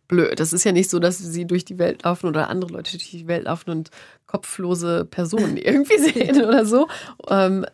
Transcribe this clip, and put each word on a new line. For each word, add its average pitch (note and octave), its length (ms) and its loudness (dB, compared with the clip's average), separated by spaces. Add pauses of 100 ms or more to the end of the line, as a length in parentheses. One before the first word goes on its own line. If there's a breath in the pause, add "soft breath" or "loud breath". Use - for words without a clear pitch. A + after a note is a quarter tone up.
blöd. F3 320 2
Das D#3+ 140 0
ist F3 100 0
ja G3+ 80 2
nicht F#3 180 4
so, F3 80 0
dass F3 200 2
sie E3+ 280 -8
durch F3 200 -2
die F3+ 120 -14
Welt F3 240 -2
laufen F3 260 -2
oder D#3 200 -2
andere F3+ 240 -6
Leute F3 200 -10
durch - 180 -14
die E3+ 160 -16
Welt E3+ 180 -4
laufen E3+ 260 -6
und D#3+ 200 -6 (360 loud breath)
kopflose F3 800 -4
Personen E3+ 500 -2
<laughs> - 20 -6
irgendwie C#4+ 400 2
sehen C4+ 460 2
oder A3+ 200 4
so, B3+ 240 2 (400 loud breath)
ähm, F#3+ 460 2